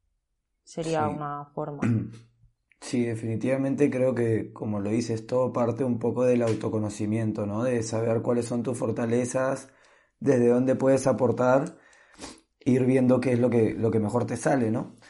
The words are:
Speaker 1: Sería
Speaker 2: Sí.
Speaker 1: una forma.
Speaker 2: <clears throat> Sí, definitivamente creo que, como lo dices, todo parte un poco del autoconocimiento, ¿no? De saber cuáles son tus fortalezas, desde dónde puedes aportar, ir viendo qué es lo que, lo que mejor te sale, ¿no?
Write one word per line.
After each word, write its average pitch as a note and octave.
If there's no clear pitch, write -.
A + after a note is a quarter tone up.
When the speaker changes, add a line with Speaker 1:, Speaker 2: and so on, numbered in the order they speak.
Speaker 1:
Sería D#3+
Speaker 2:
Sí. D3
Speaker 1:
una D3
forma. D3
Speaker 2:
<clears throat> -
Sí, A#2+
definitivamente B2+
creo B2+
que, A2+
como G#2
lo G2+
dices, A2+
todo B2
parte A#2+
un A#2+
poco A#2
del B2
autoconocimiento, G#2+
¿no? G#2
De B2
saber A2+
cuáles A#2+
son A#2+
tus B2+
fortalezas, B2
desde A#2+
dónde B2+
puedes C3
aportar, B2+
ir B2+
viendo B2+
qué B2+
es A#2+
lo B2
que, A2
lo G#2+
que A2
mejor A2+
te A#2+
sale, B2
¿no? -